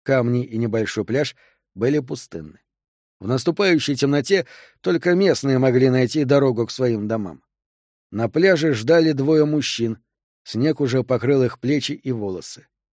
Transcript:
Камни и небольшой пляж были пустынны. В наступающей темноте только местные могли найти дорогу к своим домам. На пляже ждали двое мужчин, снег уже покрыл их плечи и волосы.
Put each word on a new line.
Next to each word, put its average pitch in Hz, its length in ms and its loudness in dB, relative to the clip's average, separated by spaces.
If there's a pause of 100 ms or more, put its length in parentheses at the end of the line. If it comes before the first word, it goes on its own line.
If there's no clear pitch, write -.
Камни 123 420 0
и 113 140 -8
небольшой 110 440 -2
пляж 135 320 -4 (380)
были 123 240 0
пустынны. 120 640 -10 (600)
В 98 80 -10
наступающей 160 680 0
темноте 143 500 0 (360)
только 175 340 0
местные 139 420 2
могли 131 320 4
найти 127 360 0
дорогу 131 420 2
к - 40 -12
своим 113 360 -2
домам. 101 340 -6 (680)
На 113 180 -2
пляже 165 460 2
ждали 156 380 2
двое 151 320 2
мужчин, 127 520 -2 (460)
снег 139 360 -2
уже 127 240 0
покрыл 131 380 0
их 123 180 -2
плечи 139 340 -2
и - 180 -8
волосы. 98 560 -8 (280)